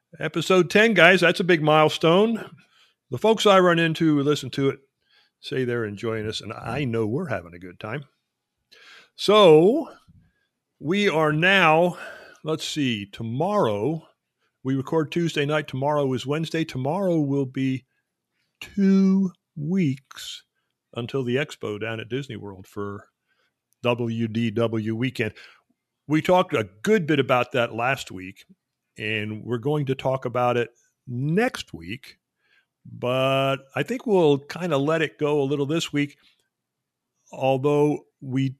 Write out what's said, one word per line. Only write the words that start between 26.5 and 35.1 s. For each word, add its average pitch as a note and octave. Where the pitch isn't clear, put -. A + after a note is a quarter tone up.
a A2+
good G#3
bit D3
about B2
that A#2
last B2+
week, F#2+
and G#2+
we're A#2
going D3
to C3
talk C3
about B2
it A#2+
next D3+
week, F2+
but C3
I C3
think A#3
we'll D#3+
kinda D#3+
let D#3
it -